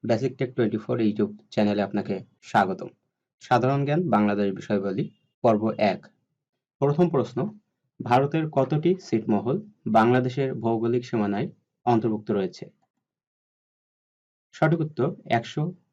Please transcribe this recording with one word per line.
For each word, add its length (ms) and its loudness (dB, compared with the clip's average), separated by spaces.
বেসিক 300 0
টেক 180 -2
টোয়েন্টি 260 0
ফোর 140 -4
YouTube 260 0
চ্যানেলে 360 0
আপনাকে 260 -4
স্বাগতম। 380 0
সাধারণ 400 2
জ্ঞান 140 0
বাংলাদেশ 340 2
বিষয়াবলী 460 -2
পর্ব 200 4
এক। 80 -6
প্রথম 360 2
প্রশ্ন, 240 0
ভারতের 360 2
কতটি 340 2
ছিটমহল 500 0
বাংলাদেশের 560 2
ভৌগোলিক 440 0
সীমানায় 400 -2
অন্তর্ভুক্ত 440 0
রয়েছে? 280 -4
সঠিক 300 2
উত্তর 220 -2
একশো 240 -4